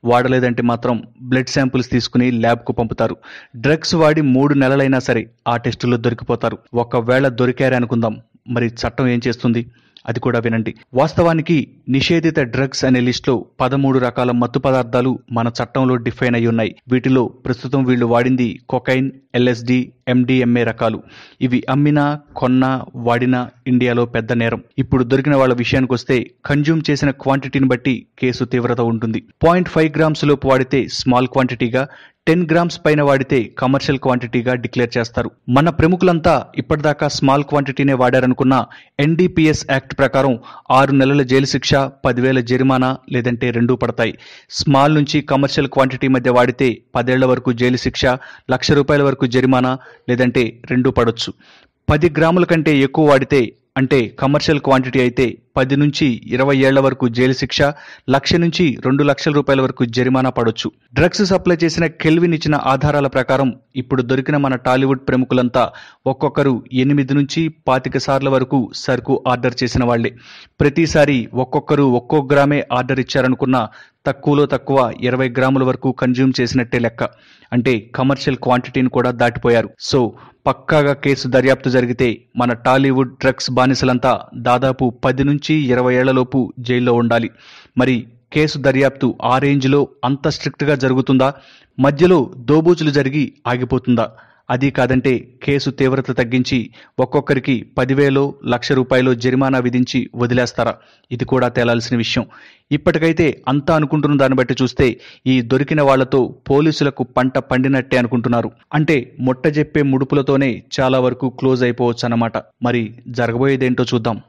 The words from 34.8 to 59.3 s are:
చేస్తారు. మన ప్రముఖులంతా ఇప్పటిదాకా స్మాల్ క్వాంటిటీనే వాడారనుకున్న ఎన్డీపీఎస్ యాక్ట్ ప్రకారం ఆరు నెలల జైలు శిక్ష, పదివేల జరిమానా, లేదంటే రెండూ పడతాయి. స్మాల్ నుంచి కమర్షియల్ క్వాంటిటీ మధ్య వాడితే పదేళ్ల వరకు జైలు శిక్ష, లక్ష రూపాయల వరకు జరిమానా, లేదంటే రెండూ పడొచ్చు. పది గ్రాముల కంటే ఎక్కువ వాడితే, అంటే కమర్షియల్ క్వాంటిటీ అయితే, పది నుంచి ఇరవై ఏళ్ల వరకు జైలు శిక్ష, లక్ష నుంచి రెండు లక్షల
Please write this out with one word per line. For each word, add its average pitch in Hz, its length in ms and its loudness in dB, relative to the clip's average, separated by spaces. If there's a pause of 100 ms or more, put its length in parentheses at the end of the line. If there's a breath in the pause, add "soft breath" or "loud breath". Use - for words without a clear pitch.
చేస్తారు. 117 340 -4 (180)
మన 139 200 4
ప్రముఖులంతా 170 760 2 (120)
ఇప్పటిదాకా 147 500 -2
స్మాల్ 139 360 0
క్వాంటిటీనే 139 500 0
వాడారనుకున్న 127 720 2 (340 loud breath)
ఎన్డీపీఎస్ 156 720 0
యాక్ట్ - 260 -4
ప్రకారం 135 420 2 (320 loud breath)
ఆరు 135 200 4
నెలల 139 300 4
జైలు 135 240 2
శిక్ష, 139 300 -2
పదివేల 131 640 0
జరిమానా, 127 580 0 (140)
లేదంటే 123 400 -2
రెండూ 117 240 2
పడతాయి. 117 420 -2 (320 loud breath)
స్మాల్ 143 460 2
నుంచి 147 260 0
కమర్షియల్ 139 460 -2
క్వాంటిటీ 131 400 0
మధ్య 127 220 2
వాడితే 123 480 2 (180)
పదేళ్ల 127 300 2
వరకు 127 280 0
జైలు 123 240 0
శిక్ష, - 280 -4 (460 loud breath)
లక్ష 127 200 0
రూపాయల 143 320 2
వరకు 135 220 0
జరిమానా, 127 520 2 (320 loud breath)
లేదంటే 123 500 0 (120)
రెండూ 127 200 2
పడొచ్చు. 117 420 -2 (560 soft breath)
పది 151 200 2
గ్రాముల 160 340 2
కంటే 160 340 0
ఎక్కువ 135 320 2
వాడితే, 135 440 2 (240)
అంటే 131 300 2
కమర్షియల్ 143 520 0
క్వాంటిటీ 131 400 2
అయితే, 123 380 0 (200)
పది 139 180 0
నుంచి 143 500 0
ఇరవై 135 320 0
ఏళ్ల 135 220 4
వరకు 131 280 0
జైలు 123 260 2
శిక్ష, - 280 -4 (480 loud breath)
లక్ష 135 260 0
నుంచి 170 500 0
రెండు 139 180 0
లక్షల 147 280 0